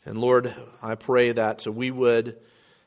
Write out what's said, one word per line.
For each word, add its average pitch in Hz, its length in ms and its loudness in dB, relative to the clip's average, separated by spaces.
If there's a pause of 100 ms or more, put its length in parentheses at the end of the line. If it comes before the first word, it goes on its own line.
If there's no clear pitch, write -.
And 110 140 -10
Lord, 123 340 2 (300)
I 110 140 -6
pray 123 360 2
that 110 340 -2
we 120 240 -6
would, 120 460 0 (500)